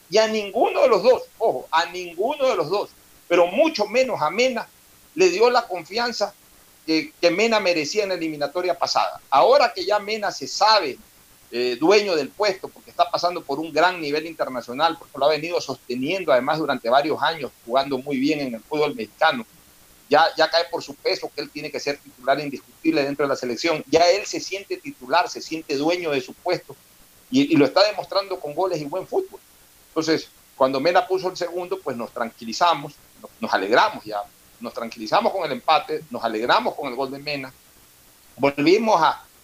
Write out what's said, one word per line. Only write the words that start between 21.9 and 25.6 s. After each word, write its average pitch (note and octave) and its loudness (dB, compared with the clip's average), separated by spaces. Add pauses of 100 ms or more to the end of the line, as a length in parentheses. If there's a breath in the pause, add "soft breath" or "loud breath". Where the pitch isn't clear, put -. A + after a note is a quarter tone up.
titular C3+ -2
indiscutible D3 -2
dentro C#3+ -2
de C#3 2
la C3+ 0
selección. C#3 -2
Ya E3+ 6
él G3+ 0
se E3 -6
siente F#3 -8
titular, C#3 -2
se A#2+ -12
siente D#3+ -6